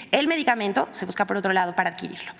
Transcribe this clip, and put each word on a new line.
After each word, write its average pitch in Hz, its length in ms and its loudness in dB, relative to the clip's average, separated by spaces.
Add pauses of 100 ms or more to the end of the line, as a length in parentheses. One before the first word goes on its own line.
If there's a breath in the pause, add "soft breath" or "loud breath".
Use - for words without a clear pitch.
el 285 180 4
medicamento, 240 600 2
se - 160 -8
busca 196 220 0
por 196 100 -2
otro 190 160 0
lado 180 220 2
para 180 160 0
adquirirlo. - 480 -10